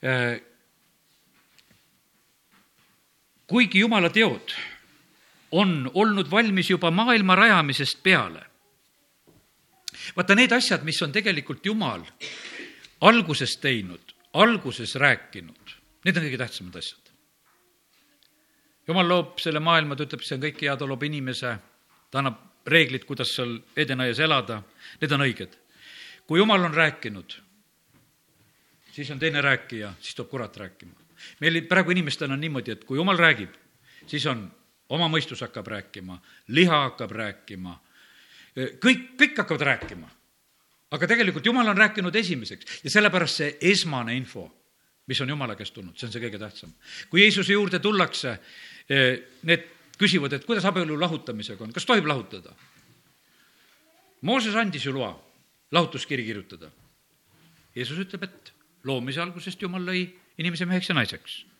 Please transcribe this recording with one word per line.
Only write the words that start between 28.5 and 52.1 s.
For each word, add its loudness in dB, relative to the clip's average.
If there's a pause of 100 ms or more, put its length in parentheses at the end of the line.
siis -10
on -10
teine 0
rääkija, -2
siis -14
tuleb -10
kurat -10
rääkima. -18 (460)
Meil 2 (100)
praegu 2
inimestel -2
on -4
niimoodi, -6
et -14
kui -4
Jumal 2
räägib, 4 (560)
siis -6
on -6 (420)
oma -2
mõistus -2
hakkab -14
rääkima, -12 (320)
liha 6
hakkab -8
rääkima, -10 (1040)
kõik, 2 (100)
kõik 2
hakkavad -2
rääkima. -4 (880)
Aga -2
tegelikult 2
Jumal 2
on 2
rääkinud 2
esimeseks -6
ja -6
sellepärast 2
see -4 (200)
esmane -2
info, -10 (600)
mis -4
on -4
Jumala -6
käest -14
tulnud, -18
see -12
on -14
see -10
kõige -10
tähtsam. -16 (380)
Kui 4
Jeesuse 4
juurde 2
tullakse, 0 (560)
eh, 4 (240)
need 0 (300)
küsivad, 2
et -8
kuidas -2
abielu -2
lahutamisega -6
on, -14
kas -8
tohib 2
lahutada? -6 (1700)